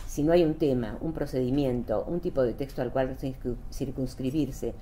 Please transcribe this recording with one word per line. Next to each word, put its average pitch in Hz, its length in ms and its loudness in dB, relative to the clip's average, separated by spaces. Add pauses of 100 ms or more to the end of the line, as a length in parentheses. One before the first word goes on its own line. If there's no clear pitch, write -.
Si - 160 -2
no 160 100 6
hay 175 100 8
un 156 120 4
tema, 123 460 2
un 160 120 -2
procedimiento, 127 920 0
un 175 120 -2
tipo 175 240 0
de 113 100 2
texto 139 280 -6
al 120 100 -2
cual 131 260 0
circun-, 131 400 -4 (140)
circunscribirse, 131 1120 -4